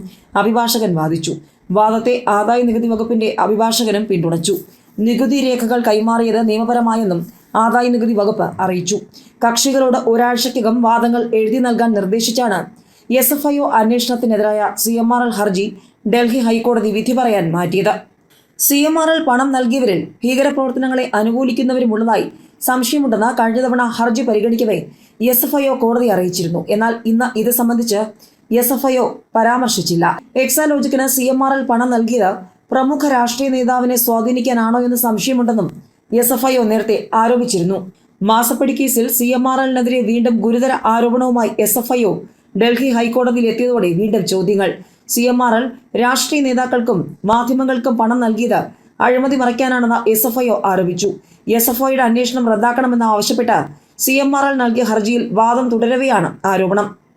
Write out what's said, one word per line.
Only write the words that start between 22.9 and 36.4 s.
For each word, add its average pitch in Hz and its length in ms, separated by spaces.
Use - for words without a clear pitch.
കഴിഞ്ഞ 226 240
തവണ 247 200
ഹർജി 226 320
പരിഗണിക്കവേ 220 480
എസ് 247 160
എഫ് 294 140
ഐ 277 100
ഒ 254 120
കോടതിയെ 233 320
അറിയിച്ചിരുന്നു. 175 460
എന്നാൽ 226 180
ഇന്ന് 233 160
ഇത് 214 180
സംബന്ധിച്ച് 233 420
എസ് 240 140
എഫ് 269 160
ഐ 254 120
ഒ 214 40
പരാമർശിച്ചില്ല. 220 680
എക്സാലോജിക്കിന് 269 720
സി 262 180
എം 262 140
ആർ 277 100
എൽ 269 140
പണം 240 240
നൽകിയത് 226 360
പ്രമുഖ 269 440
രാഷ്ട്രീയ 240 400
നേതാവിനെ 247 480
സ്വാധീനിക്കാനാണോ 233 800
എന്ന് 240 200
സംശയമുണ്ടെന്നും 220 640
എസ് 240 160
എഫ് 233 140